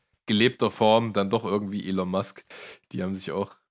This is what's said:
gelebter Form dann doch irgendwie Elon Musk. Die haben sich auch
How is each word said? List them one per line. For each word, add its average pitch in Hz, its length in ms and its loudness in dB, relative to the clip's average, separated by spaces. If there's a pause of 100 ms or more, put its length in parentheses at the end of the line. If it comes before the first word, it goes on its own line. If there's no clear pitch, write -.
(260)
gelebter 113 460 2
Form 110 420 4
dann 98 160 0
doch 113 160 0
irgendwie 101 420 -4
Elon 92 220 -2
Musk. 95 340 -4 (480)
Die 95 100 -6
haben 95 140 -4
sich 92 160 -8
auch 98 220 -6 (180)